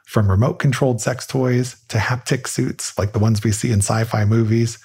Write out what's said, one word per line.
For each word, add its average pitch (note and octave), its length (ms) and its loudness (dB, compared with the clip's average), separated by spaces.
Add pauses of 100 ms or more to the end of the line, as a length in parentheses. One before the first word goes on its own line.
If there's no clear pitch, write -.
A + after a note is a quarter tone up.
From G#2 240 2
remote-controlled C3 720 0
sex B2+ 240 -4
toys B2+ 600 -2
to A#2 100 -2
haptic B2 480 -2
suits - 520 -6
like G2 140 -2
the A2+ 60 -2
ones G#2+ 260 2
we A2 80 2
see B2 180 -2
in G#2 100 2
sci-fi A2+ 440 0
movies, A2+ 600 2